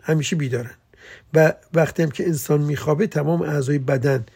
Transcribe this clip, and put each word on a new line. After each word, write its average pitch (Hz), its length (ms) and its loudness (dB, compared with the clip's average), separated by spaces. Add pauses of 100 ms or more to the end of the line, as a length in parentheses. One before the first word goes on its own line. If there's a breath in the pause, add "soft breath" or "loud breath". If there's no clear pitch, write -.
همیشه 156 340 -2
بیدارن 123 380 -4 (600 loud breath)
و 160 180 6 (220)
وقتی 165 280 2
هم 160 80 0
که - 160 -4
انسان 151 340 0
میخوابه 147 460 0
تمام 156 360 0
اعضای 147 360 -2
بدن 135 460 0 (120)